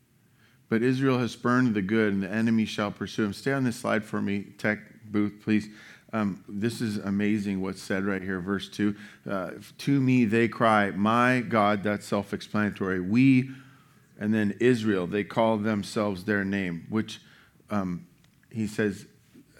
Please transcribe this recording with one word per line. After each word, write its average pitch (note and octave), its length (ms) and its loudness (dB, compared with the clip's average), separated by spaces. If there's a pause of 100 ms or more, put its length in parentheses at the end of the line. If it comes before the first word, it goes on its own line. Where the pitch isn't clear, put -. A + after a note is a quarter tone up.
(680)
"But A2+ 140 0
Israel C3 380 2
has A#2 120 0
spurned B2 440 2
the G#2 60 0
good, G#2+ 320 2
and G2 100 -2
the F2+ 80 -6
enemy A2+ 340 2
shall G#2 260 -2
pursue G#2 340 -4
him." G2 80 -2
Stay C3+ 200 -4
on C#3 100 0
this A#2+ 140 -2
slide G#2+ 260 -2
for G#2 180 -6
me, G2+ 360 -4
tech G#2+ 220 -2 (320)
booth, G#2 300 -2
please. G#2+ 280 0 (420)
Um, G#2 380 -4
this A2+ 320 -4
is G#2+ 160 -4
amazing G2+ 640 -2
what's F#2+ 200 -6
said F#2+ 220 -4
right G2 180 -4
here, F#2 180 -6
verse F#2 280 -4
two. G#2 280 -2 (300)
Uh, F#2 260 -6 (280)
"To C#3 220 2
me B2+ 240 4
they A#2 220 4
cry, G#2+ 440 4
'My A#2+ 500 2
God,'" G#2 420 2
that's G#2 220 -2
self-explanatory. G2+ 960 -2
"We," B2+ 520 4 (680)
and G#2+ 140 0
then G#2 260 0
"Israel," A2 480 2
they G2+ 160 0
call A2+ 340 2
themselves G#2 680 -2
their G#2 180 2
name, F#2+ 460 -2
which, A2 320 -4 (480)
um, F#2 380 -4 (420)
he A2 180 -4
says, G#2 380 -2 (540)